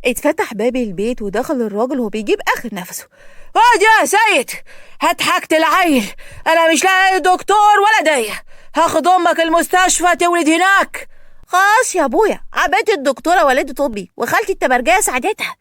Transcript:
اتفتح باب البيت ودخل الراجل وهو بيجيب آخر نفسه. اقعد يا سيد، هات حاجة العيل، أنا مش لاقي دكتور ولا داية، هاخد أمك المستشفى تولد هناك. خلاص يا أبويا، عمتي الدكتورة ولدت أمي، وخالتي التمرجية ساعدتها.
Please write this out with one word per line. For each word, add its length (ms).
اتفتح 500
باب 220
البيت 460
ودخل 320
الراجل 460
وهو 80
بيجيب 300
آخر 160
نفسه. 340
اقعد 260
يا 240
سيد، 440
هات 200
حاجة 340
العيل، 480
أنا 260
مش 120
لاقي 360
دكتور 600
ولا 240
داية، 380
هاخد 320
أمك 340
المستشفى 760
تولد 320
هناك. 600
خلاص 480
يا 100
أبويا، 360
عمتي 400
الدكتورة 520
ولدت 360
أمي، 360
وخالتي 360
التمرجية 480
ساعدتها. 600